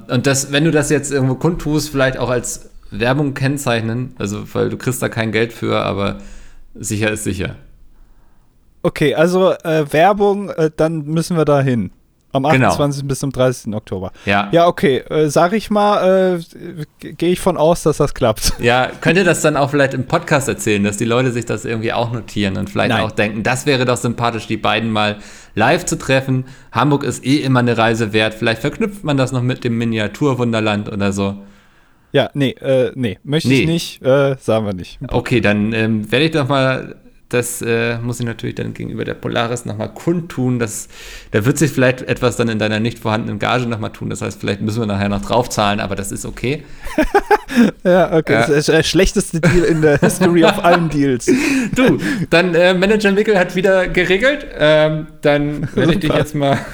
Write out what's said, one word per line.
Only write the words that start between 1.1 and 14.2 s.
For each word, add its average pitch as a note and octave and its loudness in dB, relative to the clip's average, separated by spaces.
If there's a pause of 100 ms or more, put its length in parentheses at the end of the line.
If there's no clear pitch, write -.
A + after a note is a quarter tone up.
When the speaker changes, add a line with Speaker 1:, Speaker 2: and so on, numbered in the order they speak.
Speaker 1:
irgendwo C3 0
kundtust, D3+ -2
vielleicht C3+ 0
auch B2 -4
als - -6 (200)
Werbung C3 0
kennzeichnen. B2+ -2
Also, G#2 -6
weil G#2+ 0
du A2 -6
kriegst C3 -4
da A2+ -2
kein A2+ -4
Geld A#2 0
für, A2 -2
aber G2+ -2 (560)
sicher G#2+ -4
ist A2 -6
sicher. F#2+ -6 (1300)
Speaker 2:
Okay, D3+ 0
also, F3+ 4 (120)
äh, D#3 0
Werbung, G3+ 2
äh, D#3+ 0
dann D#3+ -2
müssen D#3+ -2
wir D#3 4
da C#3+ 4
hin. A#2+ 0 (400)
Am C#3 -2
Speaker 1:
Genau. C3+ 4
Speaker 2:
achtundzwanzigsten C#3 -2
bis C3+ -4
zum C#3 -4
dreißigsten B2+ -2
Oktober. F#2+ -8 (140)